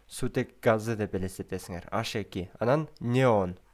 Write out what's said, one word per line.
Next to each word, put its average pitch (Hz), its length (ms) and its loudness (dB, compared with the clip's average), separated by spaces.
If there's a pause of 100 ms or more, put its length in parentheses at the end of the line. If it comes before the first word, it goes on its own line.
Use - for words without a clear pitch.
суутек - 560 -4
газы 110 320 2
деп 101 240 -2
элестетесиңер. 92 720 -8
H 110 300 -4
эки. 95 280 -6 (120)
Анан 143 280 2 (120)
неон. 120 580 4 (160)